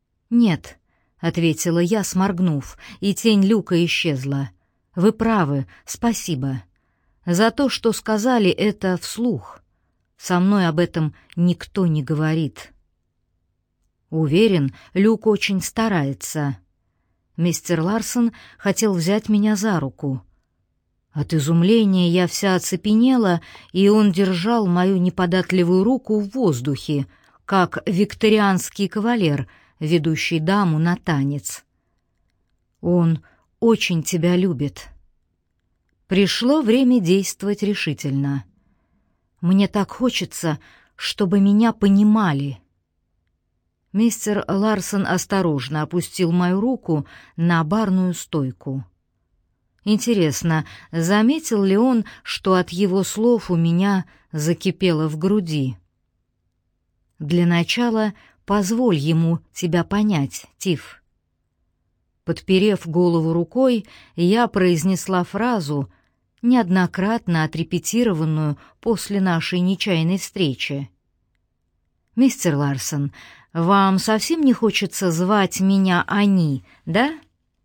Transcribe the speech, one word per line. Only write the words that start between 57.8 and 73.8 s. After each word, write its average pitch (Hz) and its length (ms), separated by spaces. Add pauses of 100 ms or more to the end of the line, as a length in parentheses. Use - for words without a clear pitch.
позволь 208 500
ему 165 420 (140)
тебя 170 320
понять, 196 640 (120)
Тиф". - 460 (1200)
Подперев 190 640
голову 165 440
рукой, 226 540 (300)
я 208 320
произнесла 180 720
фразу, 175 680 (540)
неоднократно 190 1000
отрепетированную 160 1120 (220)
после 202 400
нашей 180 400
нечаянной 180 580
встречи. 139 720 (1300)
"Мистер 220 400
Ларсон, 143 560 (400)
вам 190 460